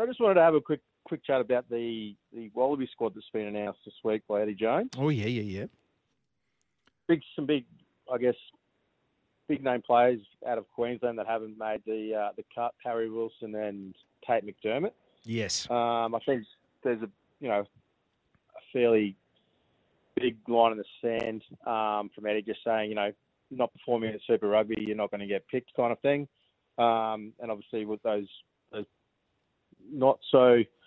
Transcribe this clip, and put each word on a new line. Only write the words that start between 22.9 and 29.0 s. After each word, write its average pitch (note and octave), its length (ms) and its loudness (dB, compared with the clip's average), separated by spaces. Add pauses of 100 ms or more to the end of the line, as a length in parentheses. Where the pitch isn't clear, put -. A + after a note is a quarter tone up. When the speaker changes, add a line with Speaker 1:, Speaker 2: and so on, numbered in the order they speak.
Speaker 1:
know, G#2 160 0 (400)
"Not B2+ 220 -2
performing A2+ 400 -2
in G#2+ 120 -10
Super G#2+ 220 2
Rugby, G#2+ 320 2
you're G#2+ 160 -4
not G#2 160 -2
gonna G2+ 160 -8
get G2 220 -2
picked," - 260 -6
kind A#2+ 160 0
of A2 80 -6
thing. C#3+ 260 0 (520)
Um, A2 640 0
and A#2 100 -8
obviously G#2+ 340 -6
with G#2+ 180 -6
those, G#2 240 -2 (440)
those G#2+ 140 -10 (1080)